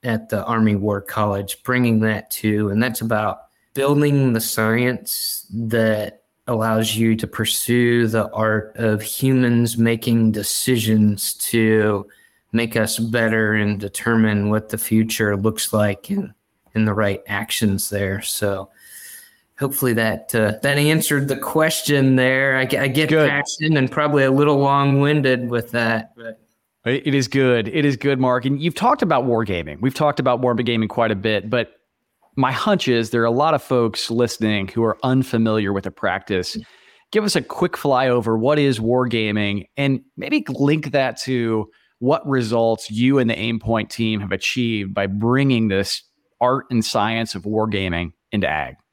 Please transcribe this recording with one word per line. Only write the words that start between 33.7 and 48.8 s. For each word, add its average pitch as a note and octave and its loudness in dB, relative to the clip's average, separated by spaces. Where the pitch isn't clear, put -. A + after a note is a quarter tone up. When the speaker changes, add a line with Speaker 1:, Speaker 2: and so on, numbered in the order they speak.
Speaker 2:
listening A2 0
who A#2 -2
are A2 0
unfamiliar A2+ 0
with G2 -4
the A2 -6
practice. F#2+ -4
Speaker 1:
Yeah. - -12
Speaker 2:
Give G#3+ 0
us G3+ 0
a D3 0
quick - -4
flyover. B2 0
What C3+ 2
is C#3 2
wargaming? A2 0
And C#3 0
maybe - -4
link C#3+ 0
that C3+ -2
to A2+ -2
what C3+ 0
results A#2 0
you B2+ 2
and A#2 2
the A2+ 0
Aimpoint A2 -2
team A2 -2
have G2 -6
achieved A2 -4
by G2+ -2
bringing A#2 2
this G2 -2
art B2+ 0
and A2+ 0
science A2+ -2
of F2+ -10
wargaming G2 -2
into F#2+ 0
ag. C#2+ -4